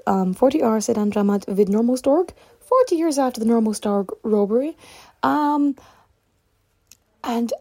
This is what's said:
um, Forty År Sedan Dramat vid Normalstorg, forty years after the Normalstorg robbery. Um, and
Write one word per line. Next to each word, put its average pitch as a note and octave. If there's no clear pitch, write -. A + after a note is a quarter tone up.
um, F#3+
Forty C#4
År A3
Sedan G#3
Dramat G3+
vid G3
Normalstorg, B3+
forty B4+
years D#4
after B3+
the A3
Normalstorg G#3+
robbery. A3
Um, C#4+
and A#3